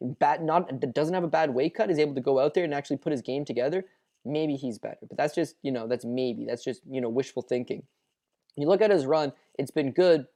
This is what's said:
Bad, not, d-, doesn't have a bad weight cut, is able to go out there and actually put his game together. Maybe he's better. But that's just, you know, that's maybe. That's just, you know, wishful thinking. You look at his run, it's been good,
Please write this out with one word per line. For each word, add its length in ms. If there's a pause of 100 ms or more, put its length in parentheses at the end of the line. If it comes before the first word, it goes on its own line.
Bad, 420
not, 380
d-, 80
doesn't 260
have 100
a 40
bad 260
weight 200
cut, 160
is 80
able 160
to 60
go 200
out 140
there 100
and 100
actually 220
put 160
his 100
game 220
together. 400 (400)
Maybe 320
he's 220
better. 200 (100)
But 80
that's 180
just, 280
you 80
know, 160
that's 180
maybe. 400
That's 200
just, 260
you 100
know, 80
wishful 340
thinking. 420 (720)
You 100
look 160
at 80
his 160
run, 260 (260)
it's 120
been 220
good, 440